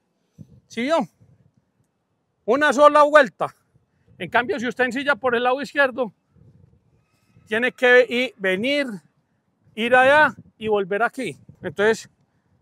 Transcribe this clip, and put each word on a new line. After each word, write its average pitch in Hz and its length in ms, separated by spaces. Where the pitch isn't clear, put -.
¿Sí - 160
vio? 302 140
Una 285 260
sola 294 320
vuelta. 285 500
En 175 120
cambio, 247 280
si 233 100
usted 247 180
ensilla 262 300
por 233 200
el 240 80
lado 254 180
izquierdo, 262 520
tiene 233 280
que 247 340
ir, 247 300
venir, 226 500
ir 226 180
allá 269 400
y 220 120
volver 202 340
aquí. 226 340
Entonces, 202 480